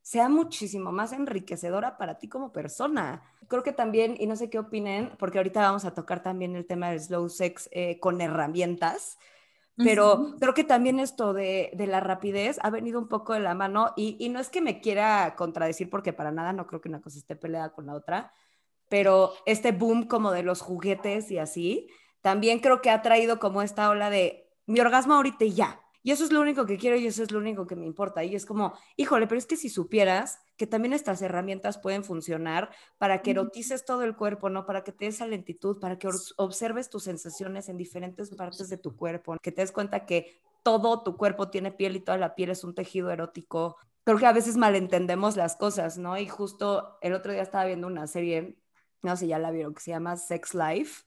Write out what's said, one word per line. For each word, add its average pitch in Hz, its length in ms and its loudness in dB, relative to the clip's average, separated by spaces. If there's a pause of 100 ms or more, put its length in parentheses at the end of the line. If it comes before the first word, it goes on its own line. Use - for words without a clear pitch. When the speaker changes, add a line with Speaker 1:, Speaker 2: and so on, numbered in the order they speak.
Speaker 1:
sea 233 280 2
muchísimo 202 640 0
más 220 220 -2
enriquecedora 208 840 -4
para 170 220 -6
ti 220 100 -14
como 262 220 -10
persona. 175 720 -4 (240)
Creo 247 160 -2
que 285 100 -2
también, 226 460 2
y 208 80 -2
no 220 80 -2
sé 226 140 -6
qué 220 100 -4
opinen, 214 580 -4
porque 185 220 -2
ahorita 190 220 2
vamos 196 240 4
a 175 80 -6
tocar 175 280 -6
también 180 340 -4
el 175 120 -8
tema 175 220 -4
del 165 100 -2
slow 175 300 -4
sex, 175 420 -4
eh, 175 280 -4
con 175 220 2
herramientas, 170 960 -2 (600)
pero 208 440 8
Speaker 2:
Ujú. 294 180 -4
Speaker 1:
creo 262 140 4
que 302 100 4
también 254 360 4
esto 240 340 -2
de, 190 400 0
de 196 140 -2
la 190 140 2
rapidez 202 600 -2
ha 214 80 0
venido 226 300 -2
un 220 100 -6
poco 220 240 -2
de 214 80 2
la 180 140 0
mano, 202 420 2
y, 214 220 -2
y 240 100 -4
no 247 100 -4
es 254 100 -6
que 359 120 -2
me 247 180 -2
quiera 208 580 2
contradecir, 165 520 -2
porque 165 240 -4
para 151 180 -6
nada 170 220 -4
no 185 140 -8
creo 160 140 -12
que 170 80 -10
una 156 120 -10
cosa 147 180 -18
esté 156 160 -12
peleada 160 380 -6
con 147 140 -14
la 143 80 -10
otra, 180 360 -6 (580)
pero 190 440 6 (120)
este 220 260 2
boom 226 360 2
como 220 240 2
de 175 120 0
los 180 180 0
juguetes 196 680 -2
y 170 80 -2
así, 170 480 -4 (340)
también 214 380 4
creo 254 220 6
que 247 100 4
ha 220 100 4
traído 226 380 6
como 202 220 0
esta 208 280 2
ola 208 200 2
de 190 400 0 (180)
"mi 220 120 4
orgasmo 254 360 6
ahorita 269 300 4
y 202 80 2
ya". 185 280 0 (220)
Y 254 80 0
eso 285 120 2
es 311 80 0
lo 302 80 6
único 277 280 2
que 277 100 -2
quiero 240 200 2
y 240 100 0
eso 214 160 -4
es 214 80 -4
lo 214 80 -2
único 208 260 -4
que 180 100 -8
me 170 120 -8
importa. 180 360 -4
Y 190 120 -4
es 196 100 -6
como, 208 320 -2 (180)
híjole, 247 300 4
pero 226 140 0
es - 80 -8
que 320 100 -2
si 254 120 -8
supieras 196 680 2 (180)
que 214 120 -4
también 226 260 0
estas 214 300 -2
herramientas 190 560 -4
pueden 196 240 -4
funcionar 165 680 -4 (300)
para 196 240 2
que 247 80 0
Speaker 2:
Ujú. 247 80 2
Speaker 1:
erotices 240 460 -6
todo 247 180 -2
el 226 120 -2
cuerpo, 208 360 -4
¿no? 190 160 -6
Para 190 160 -4
que 196 80 -12
te 208 140 -10
des 214 100 -6
esa 233 100 -8
lentitud, 196 540 -4
para 185 180 -6
que 190 100 -6
os-, 185 300 -6
observes 226 540 -4
tus 208 140 -10
sensaciones 190 640 -10
en 180 80 -10
diferentes 180 580 -10
partes 185 340 -10
de 185 80 -8
tu 143 180 -12
cuerpo, 165 460 -8
que 175 100 -6
te 185 120 -4
des 190 80 -4
cuenta 202 340 -4
que - 380 -2 (180)
todo 226 400 4
tu 180 160 -6
cuerpo 196 320 0
tiene 190 220 -6
piel 190 240 -2
y 185 60 -6
toda 190 180 0
la 170 160 -2
piel 180 160 -2
es - 120 -6
un 175 120 -12
tejido 180 340 -4
erótico. 170 680 -6 (260)
Creo 214 160 6
que 247 80 8
a 233 40 10
veces 226 260 2
malentendemos 190 800 4
las 170 180 0
cosas, 180 420 -2
¿no? 180 220 -6
Y 202 80 -6
justo 202 760 -4
el 180 120 -2
otro 190 180 -4
día 196 100 -2
estaba 190 240 0
viendo 180 220 -4
una 165 180 -8
serie, 175 540 -4 (420)
no 180 160 0
sé 180 80 -6
si - 40 0
ya 156 100 0
la 160 100 -2
vieron, 156 240 -4
que - 80 -16
se - 80 -12
llama 170 280 -6
Sex - 360 -8
Life. 175 540 -2